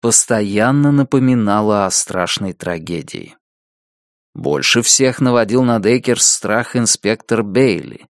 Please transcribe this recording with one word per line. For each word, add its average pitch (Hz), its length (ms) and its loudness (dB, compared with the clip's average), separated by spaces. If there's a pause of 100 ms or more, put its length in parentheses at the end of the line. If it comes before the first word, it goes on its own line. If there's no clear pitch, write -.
постоянно 117 920 2
напоминало 107 920 2
о 92 40 -2
страшной 90 640 -4
трагедии. 82 840 -10 (1000)
Больше 71 480 0
всех 131 380 2
наводил 120 440 2
на 117 140 2
Дейкерс 117 460 0
страх 110 520 -2
инспектор 113 640 -2
Бейли. 95 680 -2